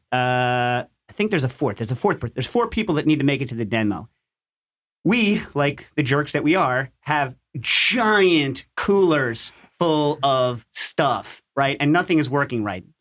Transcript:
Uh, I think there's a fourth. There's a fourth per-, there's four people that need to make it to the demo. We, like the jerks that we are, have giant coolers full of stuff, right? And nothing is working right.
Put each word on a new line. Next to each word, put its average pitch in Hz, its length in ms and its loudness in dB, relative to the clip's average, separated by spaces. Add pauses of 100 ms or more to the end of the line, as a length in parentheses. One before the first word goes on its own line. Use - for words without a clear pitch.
(120)
Uh, 123 720 0 (240)
I - 40 -20
think 214 180 -2
there's 165 140 0
a 127 40 0
fourth. 123 300 -4
There's 110 120 -6
a 127 60 -2
fourth 190 240 0
per-, 120 80 -6
there's 127 180 -6
four 233 220 0
people 214 280 -2
that 147 100 0
need 156 120 4
to 135 60 -2
make 139 160 2
it 131 80 -6
to 120 60 -10
the 117 100 -4
demo. 107 440 -2 (960)
We, 208 380 2 (120)
like 143 420 -2
the 151 60 0
jerks 135 300 0
that - 120 -2
we 151 100 4
are, 131 360 -2 (100)
have 143 340 -2 (240)
giant 185 1080 2 (100)
coolers 156 760 2 (260)
full 151 440 0
of 127 500 0
stuff, - 680 -2 (140)
right? 139 240 0
And 147 120 2
nothing 180 260 2
is 143 100 0
working 127 360 -2
right. 95 200 -6 (160)